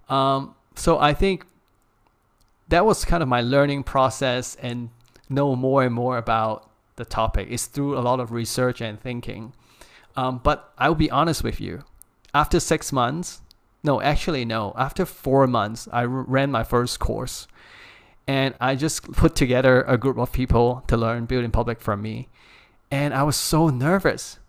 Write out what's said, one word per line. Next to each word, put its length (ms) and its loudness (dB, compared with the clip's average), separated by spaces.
Um, 460 0
so 240 2
I 140 4
think 320 0
that 180 4
was 180 2
kind 160 2
of 80 0
my 120 2
learning 420 2
process 800 -2
and 280 -8
know 280 0
more 260 2
and 100 2
more 240 -2
about 540 -2
the 100 -12
topic. 460 -2
It's 160 -6
through 320 -4
a 20 -2
lot 200 0
of 100 -6
research 500 -2
and 200 -8
thinking. 520 -10
Um, 280 -2
but 340 0
I'll 160 4
be 160 2
honest 320 0
with 180 -4
you, 220 -10
after 280 2
six 320 -2
months, 480 -2
no, 180 2
actually, 420 0
no, 320 -4
after 300 -4
four 400 2
months, 460 -2
I 80 0
r-, 80 -2
ran 420 -2
my 140 0
first 340 0
course. 480 -6
And 340 0
I 140 2
just 380 -2
put 240 4
together 460 4
a 140 2
group 220 0
of 140 -2
people 560 2
to 80 2
learn 300 -2
Build 180 -2
in 80 -4
Public 280 -2
from 220 -4
me. 260 -8
And 240 -2
I 80 2
was 140 2
so 320 2
nervous 800 0